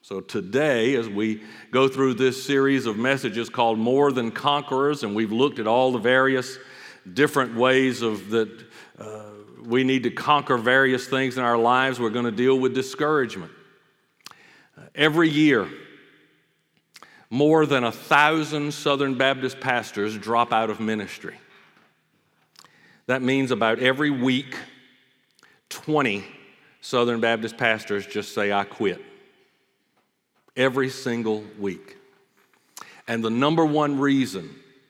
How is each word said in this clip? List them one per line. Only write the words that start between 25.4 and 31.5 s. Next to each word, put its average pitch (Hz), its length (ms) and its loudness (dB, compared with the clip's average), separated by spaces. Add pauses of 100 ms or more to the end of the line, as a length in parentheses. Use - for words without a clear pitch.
twenty 120 580 -2 (540)
Southern 120 420 0
Baptist 113 360 0
pastors 107 480 -2
just - 300 -8
say, 101 160 0
"I 101 140 0
quit." 98 380 -4 (1500)
Every 131 340 2
single 110 540 -4 (140)